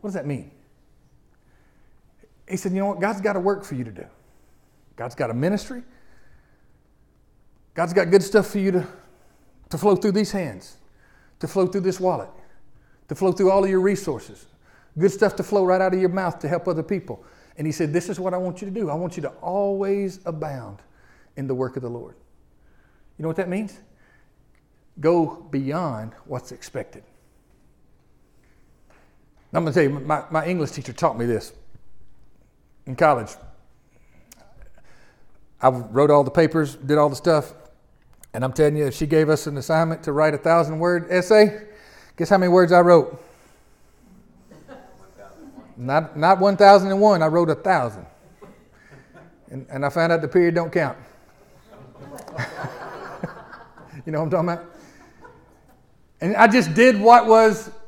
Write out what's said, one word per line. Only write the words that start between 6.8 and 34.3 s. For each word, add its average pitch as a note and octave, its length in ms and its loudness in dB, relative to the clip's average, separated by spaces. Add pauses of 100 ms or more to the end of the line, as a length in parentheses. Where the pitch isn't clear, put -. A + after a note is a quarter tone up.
God's E3+ 220 -4
got F3+ 160 2
good F#3+ 120 6
stuff - 260 0
for G#3+ 100 -6
you F#3+ 140 0
to, F3+ 140 -2 (840)
to D#3+ 80 -8
flow G3 180 2
through G3 160 0
these G#3 200 -2
hands, C#3+ 440 -10 (640)
to D#3+ 80 -10
flow F#3+ 180 0
through F#3+ 140 -4
this F3+ 180 -4
wallet, F3+ 300 -4 (800)
to D3+ 60 -8
flow F#3+ 180 0
through F#3+ 180 2
all G3 140 2
of F#3+ 60 -2
your F#3+ 100 2
resources. F#3 640 -4 (540)
Good F#3 120 2
stuff G3+ 260 -2
to F#3 60 -6
flow G3 220 0
right F#3 160 2
out F#3 140 0
of F#3 60 0
your F3+ 100 2
mouth F3+ 300 -4
to D3+ 80 -8
help F3 200 -4
other D#3+ 140 -4
people." - 420 -8 (320)
And D3+ 100 -6
he D#3 60 -4
said, D3+ 220 -4
"This F3 160 -4
is F#3 100 -8
what F#3 140 -4
I - 20 -4
want F3+ 240 -6
you G3+ 80 -12
to F#3+ 60 -10
do. G3 160 -4
I C#3+ 40 -4
want F3 220 -8
you E3+ 60 -10
to C#3 80 -8 (100)
always G3 840 -4
abound C#3+ 540 -12 (560)
in C3+ 100 -10
the C3 80 -4
work B2+ 220 -6
of C3 60 -10
the B2 60 -10
Lord." A#2+ 260 -14 (1000)
You - 60 -14
know D#3+ 60 -6
what D#3+ 100 -6
that F3+ 100 -4
means? G3 300 -8 (1200)
Go E3 500 0
beyond C3+ 640 -8 (140)
what's B2+ 260 -12
expected. - 500 -16 (2500)
I'm E3 120 -2
gonna D#3 80 -2
tell F3 100 2
you, C#3 80 2
my, C#3+ 400 -4
my D#3+ 160 -2
English F3 240 -4
teacher C3 220 -14
taught B2 260 -2
me A#2+ 80 -4
this A2 260 -4 (1300)
in C3 80 -10
college. C3 360 2 (2250)